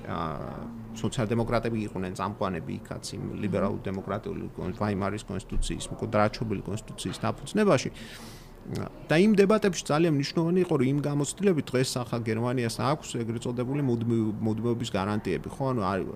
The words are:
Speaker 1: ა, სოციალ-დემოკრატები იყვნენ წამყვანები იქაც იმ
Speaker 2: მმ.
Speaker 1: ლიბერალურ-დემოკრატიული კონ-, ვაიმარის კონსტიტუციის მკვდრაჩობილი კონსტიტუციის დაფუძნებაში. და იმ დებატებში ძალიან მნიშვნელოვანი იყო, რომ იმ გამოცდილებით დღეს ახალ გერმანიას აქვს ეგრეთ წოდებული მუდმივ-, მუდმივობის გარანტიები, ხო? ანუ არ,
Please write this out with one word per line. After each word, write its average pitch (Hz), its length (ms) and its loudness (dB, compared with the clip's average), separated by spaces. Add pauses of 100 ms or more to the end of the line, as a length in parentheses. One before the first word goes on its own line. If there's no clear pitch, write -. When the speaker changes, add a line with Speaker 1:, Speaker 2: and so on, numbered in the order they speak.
Speaker 1:
ა, 92 160 -6 (720)
სოციალ-დემოკრატები 117 880 0
იყვნენ 95 360 -4
წამყვანები 95 600 -2
იქაც 92 320 -10
იმ 98 140 -8
Speaker 2:
მმ. 98 160 -6
Speaker 1:
ლიბერალურ-დემოკრატიული 98 1120 -2
კონ-, 87 280 -6
ვაიმარის 101 480 0
კონსტიტუციის - 600 -2
მკვდრაჩობილი 104 760 0
კონსტიტუციის - 560 -6
დაფუძნებაში. 160 720 2 (1120)
და 156 120 4
იმ 208 160 8
დებატებში 202 480 6
ძალიან 156 320 4
მნიშვნელოვანი 165 480 2
იყო, 170 160 2
რომ 127 120 4
იმ 143 120 2
გამოცდილებით 147 640 2
დღეს 127 300 2
ახალ 120 260 -2
გერმანიას 117 580 0
აქვს 120 360 0
ეგრეთ 117 260 -2
წოდებული 127 400 -2
მუდმივ-, 113 540 2
მუდმივობის 113 580 0
გარანტიები, 98 560 0
ხო? - 160 -4
ანუ 127 160 0
არ, 95 180 2 (180)